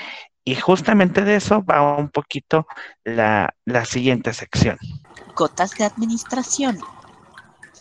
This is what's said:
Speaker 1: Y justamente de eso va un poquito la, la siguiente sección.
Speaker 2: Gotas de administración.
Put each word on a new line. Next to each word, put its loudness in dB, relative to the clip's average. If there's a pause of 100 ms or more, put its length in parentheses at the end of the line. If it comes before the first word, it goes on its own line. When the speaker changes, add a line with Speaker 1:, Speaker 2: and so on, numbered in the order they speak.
(440)
Speaker 1:
Y -2
justamente 2
de 2
eso 0
va 2
un -2
poquito -2 (340)
la, 2
la 0
siguiente 0
sección. 0 (560)
Speaker 2:
Gotas 0
de 0
administración. -2 (1040)